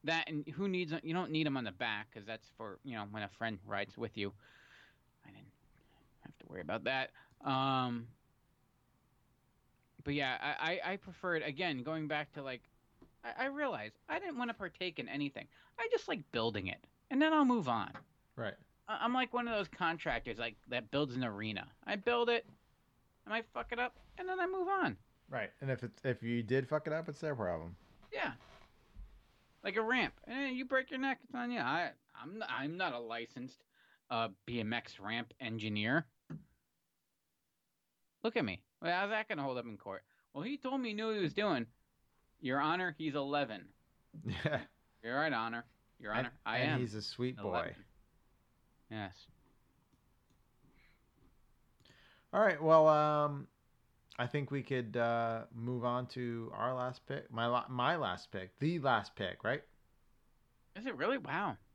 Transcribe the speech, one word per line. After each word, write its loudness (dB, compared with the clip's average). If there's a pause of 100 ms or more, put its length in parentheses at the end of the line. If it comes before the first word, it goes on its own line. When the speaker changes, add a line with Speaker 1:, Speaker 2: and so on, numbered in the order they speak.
Speaker 1:
That, 2
and -4
who -2
needs, 0 (100)
you -4
don't 0
need 2
'em 0
on -2
the -2
back -2
'cause -12
that's -10
for, -10
you -8
know, -4
when -6
a -4
friend -4
rides -4
with -6
you. -2 (920)
I -20
didn't -20 (720)
have -16
to -20
worry -10
about -2
that. 0 (340)
Um, 2 (2000)
but 0
yeah, 0
I, -2
I, -2
I -4
preferred, -2
again, -2
going -4
back -2
to, -10
like, -8 (600)
I, -4
I -2
realized -4 (140)
I -2
didn't -6
wanna -2
partake -6
in -6
anything. -4 (320)
I -2
just 0
like -4
building 0
it, -8 (260)
and 2
then 6
I'll 8
move 4
on. 2 (440)
Speaker 2:
Right. -4 (340)
Speaker 1:
I, -4
I'm 2
like 0
one -2
of -2
those 0
contractors, -2
like, -4 (120)
that -2
builds 0
an -2
arena. -4 (180)
I -2
build 4
it, 2 (840)
I -10
might -2
fuck -6
it -4
up, -2 (220)
and -6
then -2
I 2
move -2
on. 2 (320)
Speaker 2:
Right, -4 (100)
and -2
if -2
it's, -12
if 0
you 0
did 0
fuck 0
it 0
up, -4
it's -10
their -2
problem. -2 (360)
Speaker 1:
Yeah. -2 (1300)
Like -2
a 2
ramp, 2 (120)
and -4
you -4
break 0
your -4
neck, -2
it's -16
on -4
you. -2
I, 0 (280)
I'm -10
n-, -6
I'm -4
not 0
a -4
licensed, -8 (480)
uh, 2 (160)
B -2
M 0
X -4
ramp -4
engineer. 2 (2250)
Look 0
at 2
me. -4 (180)
Well, 0
how's 2
that 0
gonna -4
hold -2
up -6
in -10
court? -10 (300)
"Well, -6
he -4
told -2
me -2
he -4
knew -2
what 0
he 2
was 0
doing." 2 (760)
Your 2
Honor, 2
he's -2
eleven. 0 (600)
Speaker 2:
Yeah. 0 (420)
Speaker 1:
You're -2
right, 2
Honor. -2 (340)
Your -6
Speaker 2:
And, 0
Speaker 1:
Honor, -8 (120)
I 0
Speaker 2:
and 4
Speaker 1:
am 2
Speaker 2:
he's -2
a -6
sweet -4
boy. -4
Speaker 1:
eleven. -2 (1160)
Yes. -10 (3000)
Speaker 2:
All 4
right. 6
Well, 12
um, 6 (720)
I 2
think 0
we 0
could, -2
uh, 2 (120)
move -2
on 2
to -4
our 0
last -4
pick. -6
My 2
la-, 4
my 2
last -2
pick. -6
The 2
last 2
pick, -4
right? 0 (1120)
Speaker 1:
Is -8
it -4
really? 2
Wow. -2 (180)